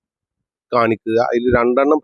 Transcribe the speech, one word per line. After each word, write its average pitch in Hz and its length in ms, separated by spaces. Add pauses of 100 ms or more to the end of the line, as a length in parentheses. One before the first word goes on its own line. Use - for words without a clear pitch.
(720)
കാണിക്കുക. 113 460 (100)
അതിൽ 120 180 (120)
രണ്ടെണ്ണം 135 460